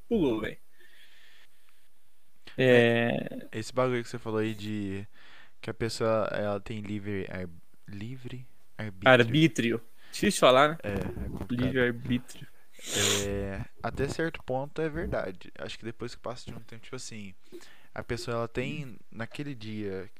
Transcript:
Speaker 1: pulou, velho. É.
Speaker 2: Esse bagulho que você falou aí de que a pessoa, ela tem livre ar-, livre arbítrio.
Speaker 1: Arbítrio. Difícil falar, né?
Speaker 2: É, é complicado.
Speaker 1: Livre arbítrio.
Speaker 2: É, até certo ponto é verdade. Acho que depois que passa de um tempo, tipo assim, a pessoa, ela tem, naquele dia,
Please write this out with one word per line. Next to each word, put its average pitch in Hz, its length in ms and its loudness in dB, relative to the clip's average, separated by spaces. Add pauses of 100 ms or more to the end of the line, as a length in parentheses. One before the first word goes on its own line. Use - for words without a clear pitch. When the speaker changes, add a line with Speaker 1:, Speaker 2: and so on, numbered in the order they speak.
Speaker 1:
pulou, 139 340 4
velho. - 160 -4 (2000)
É. 120 960 6
Speaker 2:
Esse 110 200 -4
bagulho 127 300 2
que 113 60 -8
você 120 100 -6
falou 110 220 0
aí 110 140 0
de 101 520 -4 (540)
que - 100 -4
a 110 40 -4
pessoa, 113 580 2
ela 104 280 0
tem 107 200 -6
livre 101 500 -4
ar-, 92 180 -6 (400)
livre 123 580 -8 (300)
arbítrio. 107 340 4
Speaker 1:
Arbítrio. 117 720 6 (300)
Difícil - 280 2
falar, 139 300 10
né? 160 120 -4
Speaker 2:
É, 104 100 -2 (320)
é - 60 -4
complicado. 123 360 0
Speaker 1:
Livre 131 140 2
arbítrio. 123 680 0 (800)
Speaker 2:
É, 98 380 -2 (180)
até 131 260 0
certo - 340 -2
ponto 139 400 -2
é 160 60 0
verdade. 127 680 -4
Acho 90 200 -6
que - 60 -10
depois 117 300 -6
que - 60 -10
passa 120 240 -6
de 127 100 -8
um 113 60 -10
tempo, 113 220 -10
tipo - 140 -8
assim, 104 360 -8 (600)
a 120 80 -4
pessoa, 117 360 -2
ela 117 100 0
tem, 135 500 -4 (120)
naquele 139 440 -6
dia, 104 640 -4